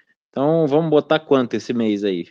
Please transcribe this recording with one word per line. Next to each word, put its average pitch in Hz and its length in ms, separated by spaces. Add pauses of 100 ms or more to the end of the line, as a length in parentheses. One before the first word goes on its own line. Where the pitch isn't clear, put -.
(280)
então 156 380
vamos 156 240
botar 151 300
quanto 131 340
esse 113 180
mês 110 320
aí? 90 260